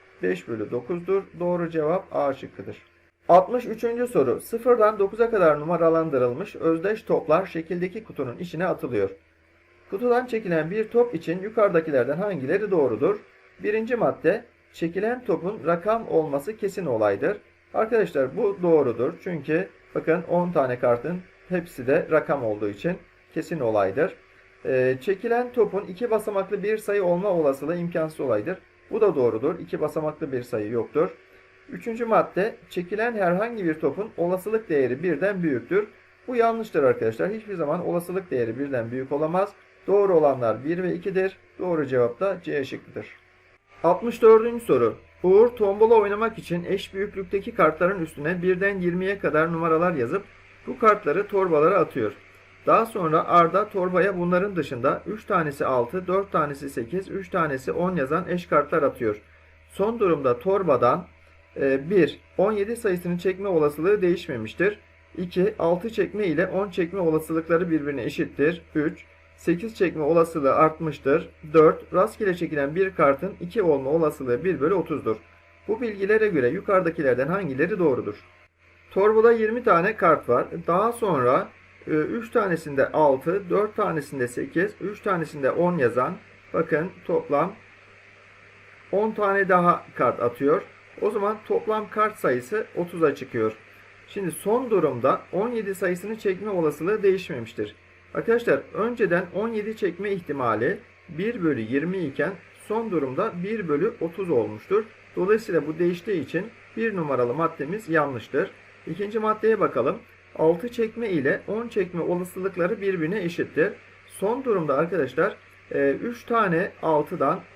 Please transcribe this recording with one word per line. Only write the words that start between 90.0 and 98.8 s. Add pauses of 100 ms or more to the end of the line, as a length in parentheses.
atıyor. (380)
O
zaman (120)
toplam
kart
sayısı (100)
otuza
çıkıyor. (540)
Şimdi
son
durumda (120)
on
yedi
sayısını
çekme
olasılığı
değişmemiştir. (380)
Arkadaşlar (140)
önceden (100)